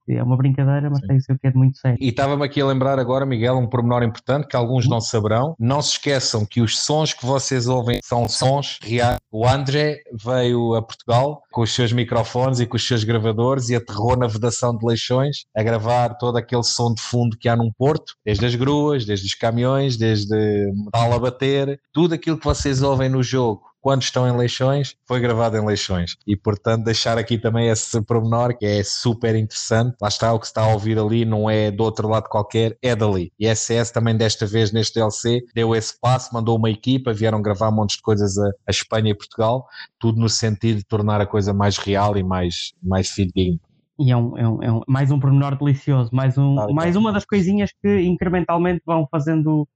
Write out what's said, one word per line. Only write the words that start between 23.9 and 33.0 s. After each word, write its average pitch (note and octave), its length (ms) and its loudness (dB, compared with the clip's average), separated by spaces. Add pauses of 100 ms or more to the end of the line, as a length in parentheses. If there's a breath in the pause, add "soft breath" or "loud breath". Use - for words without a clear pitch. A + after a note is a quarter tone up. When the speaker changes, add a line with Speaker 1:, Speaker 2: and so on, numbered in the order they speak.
Speaker 2:
estão B2+ 240 0
em B2 100 2
Leixões, C3 600 0 (100)
foi B2+ 140 0
gravado A2+ 360 2
em G#2+ 80 0
Leixões. F#2+ 520 -2 (100)
E, G2+ 100 0
portanto, A2 460 -2
deixar A2+ 360 0
aqui A2+ 200 -2
também A#2 300 0
esse A2 340 -2
pormenor A#2 560 0
que G#2 80 -4
é G#2 160 2
super A2+ 540 -2
interessante. A2+ 640 -2
Lá G#2 60 -2
está, A2+ 240 0
o A2 80 0
que - 60 -16
se - 40 -12
está A2 120 -2
a A2 100 4
ouvir A2 260 0
ali A2 260 0
não A2 240 0
é G#2+ 220 2
do G#2 140 -2
outro A2 240 -2
lado A2 200 0
qualquer, A2+ 540 0
é B2 140 0
dali. G2 420 0